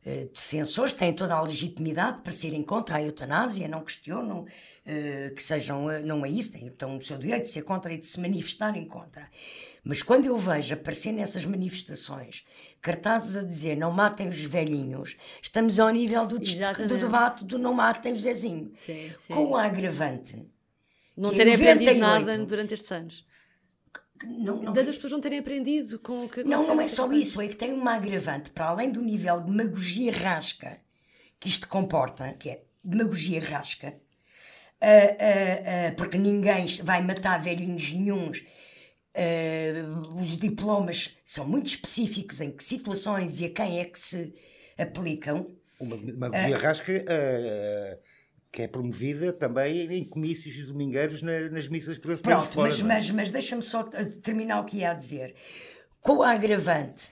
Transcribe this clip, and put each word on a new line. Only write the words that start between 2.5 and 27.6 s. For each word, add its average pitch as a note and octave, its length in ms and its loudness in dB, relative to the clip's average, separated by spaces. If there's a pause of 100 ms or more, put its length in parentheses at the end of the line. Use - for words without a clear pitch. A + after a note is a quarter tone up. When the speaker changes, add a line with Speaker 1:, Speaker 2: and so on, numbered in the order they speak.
Speaker 1:
contra G3 340 -4
a D3+ 60 0
eutanásia, D#3+ 680 -2
não D#3+ 160 -8
questiono, F#3+ 600 -8 (400)
eh, C#3+ 500 -6
que - 60 -4
sejam, D3 480 -2
eh, D#3 100 -4
não D3+ 240 -2
é C3+ 60 -4
isso, A3 220 -2
têm - 120 -16
então C3+ 320 -10
o C3+ 60 -10
seu C3+ 160 -6
direito G#3+ 240 -4
de - 80 -2
ser D#3 100 -2
contra F#3 320 -6
e D#3 60 -10
de - 80 -6
se - 120 -2
manifestarem F3+ 680 -4
contra. D#3 420 -18 (560)
Mas C#3+ 180 -2
quando B3+ 220 6
eu B3 140 0
vejo D#3+ 340 -2
aparecer - 400 -4
nessas G3 320 -4
manifestações D3+ 1000 -8 (340)
cartazes G3+ 560 -2
a G3+ 60 -4
dizer D#3 340 -4
"não E3 140 0
matem G3+ 400 0
os D#3 100 -8
velhinhos", D3 800 -4 (240)
estamos A3 360 2
ao A3 120 8
nível A3+ 360 2
do A3 120 -4
dis-, G3 160 0
do F#3 80 -4
Speaker 2:
Exatamente. G3+ 340 0
Speaker 1:
debate A#3+ 480 2
do B3 140 -6
"não B3 160 0
matem A#3 400 2
o A3 40 -4
Zezinho". G#3 580 -2
Speaker 2:
Sim, D#3 420 -12
sim. - 160 -12
Speaker 1:
Com D4 160 4
o C4 60 4
agravante D#3+ 840 -2 (720)
Speaker 2:
Não G3+ 160 0
Speaker 1:
que G3 60 0
Speaker 2:
terem A3+ 160 10
Speaker 1:
em - 40 8
Speaker 2:
aprendido D#4+ 280 10
Speaker 1:
noventa A#3+ 220 8
e G#3+ 80 8
oito, G#3+ 120 4
Speaker 2:
nada G#3+ 200 -2
durante G#3 280 -4
estes G#3+ 180 -10
anos. E3 340 -10 (1000)
Speaker 1:
Não, G#3+ 380 -4
não. G#3+ 100 -4
Speaker 2:
Das C4 140 4
pessoas C#4+ 280 -6
não D4 60 -2
terem C#4+ 200 -4
aprendido C#4 580 -2
com A#3+ 280 -8
o - 20 -12
que B3 160 -8
Speaker 1:
Não, C#4 80 2
Speaker 2:
aconteceu D#4 220 4
Speaker 1:
não D4+ 60 6
é - 40 2
Speaker 2:
nesta - 120 2
Speaker 1:
só B3+ 60 2
Speaker 2:
campanha. C#4 200 4
Speaker 1:
isso, - 180 -2
é G#3 80 -2
que - 80 -10
tem B3 160 -4